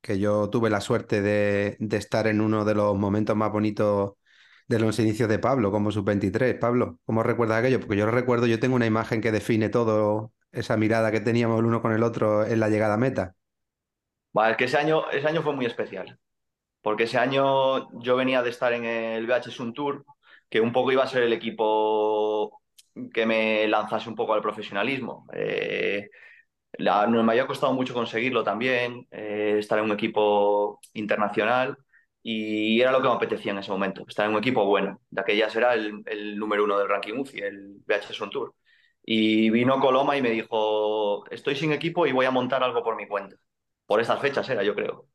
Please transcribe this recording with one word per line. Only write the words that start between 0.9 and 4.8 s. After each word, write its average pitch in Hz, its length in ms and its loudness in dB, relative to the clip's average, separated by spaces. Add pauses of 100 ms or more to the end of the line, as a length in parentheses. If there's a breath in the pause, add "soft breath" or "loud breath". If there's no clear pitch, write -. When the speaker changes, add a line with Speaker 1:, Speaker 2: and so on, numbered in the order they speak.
Speaker 1:
de, 101 580 0
de 104 180 -2
estar 110 300 0
en 107 140 2
uno 107 240 2
de 107 100 2
los 104 220 2
momentos 104 380 0
más 107 160 0
bonitos 104 640 0 (540 soft breath)
de 117 120 0
los 110 200 2